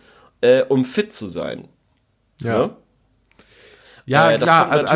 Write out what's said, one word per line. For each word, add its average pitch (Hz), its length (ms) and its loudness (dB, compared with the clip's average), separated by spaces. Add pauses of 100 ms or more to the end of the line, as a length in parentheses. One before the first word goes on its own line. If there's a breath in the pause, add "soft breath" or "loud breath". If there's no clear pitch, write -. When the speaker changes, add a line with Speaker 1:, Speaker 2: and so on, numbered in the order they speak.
(420 soft breath)
Speaker 1:
äh, 127 220 4
um 131 220 0
fit 208 280 -6
zu 107 160 -10
sein? 73 380 -10 (720)
Speaker 2:
Ja. 117 180 -4
Speaker 1:
Ne? 175 180 -2 (1300 loud breath)
Speaker 2:
Ja, 151 240 2
Speaker 1:
Äh, - 80 0
das - 100 -2
Speaker 2:
klar, 165 140 6
Speaker 1:
kommt - 100 -4
Speaker 2:
also, 147 120 2
Speaker 1:
natürlich - 100 -2